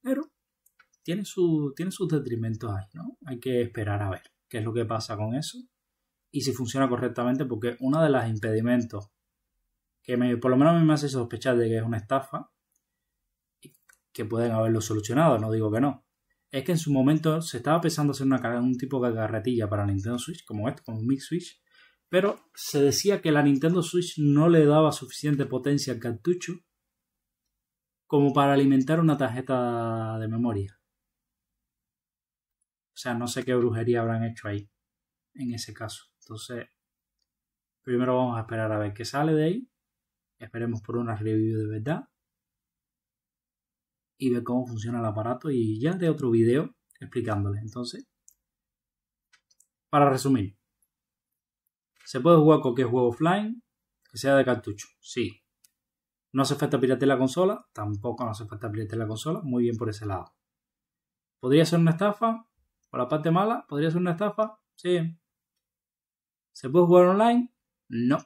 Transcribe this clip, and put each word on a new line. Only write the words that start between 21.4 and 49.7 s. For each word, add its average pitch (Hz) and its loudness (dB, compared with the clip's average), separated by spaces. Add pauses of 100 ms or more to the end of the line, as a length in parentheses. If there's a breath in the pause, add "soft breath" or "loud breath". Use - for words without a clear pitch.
pero 190 0
se - -2
decía 151 2
que 160 2
la 147 4
Nintendo 147 4
Switch 175 -4
no 147 6
le 160 8
daba 151 6
suficiente 143 -4
potencia 135 -2
al 113 -8
cartucho 170 -4 (1500)
como 143 4
para 139 6
alimentar 139 4
una 156 4
tarjeta 117 -2
de 110 -6
memoria. 113 -4 (2250)
O - -20
sea, 123 -6
no 120 -4
sé 127 -6
qué 127 0
brujería 120 0
habrán 113 0
hecho 113 -8
ahí, 101 -8 (640)
en 127 -8
ese 117 -10
caso. - -14 (160)
Entonces, 117 -14 (1160)
primero 127 0
vamos 123 0
a - -6
esperar 110 -4
a 104 -2
ver 104 -4
qué 113 -12
sale 151 0
de 151 2
ahí. 208 -4 (680)
Esperemos 113 -8
por 117 -8
una 117 -4
review 110 -2
de 107 -4
verdad. 123 -6 (2000)
Y 131 -2
ver 120 0
cómo 123 -2
funciona 117 -8
el 117 -4
aparato 110 -4
y 113 -2
ya 151 0
haré 175 -2
otro 143 -2
video 117 2 (240)
explicándole. 104 -4
Entonces, 120 -12 (1800)